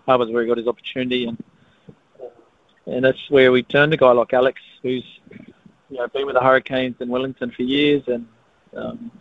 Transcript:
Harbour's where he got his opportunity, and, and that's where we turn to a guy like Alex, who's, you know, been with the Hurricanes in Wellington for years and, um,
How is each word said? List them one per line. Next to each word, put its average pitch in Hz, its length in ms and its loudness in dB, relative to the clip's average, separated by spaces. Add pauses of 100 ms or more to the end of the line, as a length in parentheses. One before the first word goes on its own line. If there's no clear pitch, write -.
Harbour's 123 240 2
where 117 120 -2
he 113 60 -4
got 120 100 0
his 113 80 -6
opportunity, 123 600 -6
and, 117 160 -10 (1400)
and 127 180 -4
that's - 260 0
where 131 220 6
we 127 100 2
turn 147 280 2
to 160 40 2
a 143 40 -4
guy 127 140 6
like 120 200 2
Alex, 127 280 0 (220)
who's, 127 220 -4 (840)
you 135 80 -16
know, 120 100 -6
been 139 180 -6
with 135 80 -8
the 127 80 2
Hurricanes 131 580 0
in 123 80 -8
Wellington 127 440 -6
for - 100 -8
years 143 440 2
and, 120 200 -4 (500)
um, 117 340 -12 (100)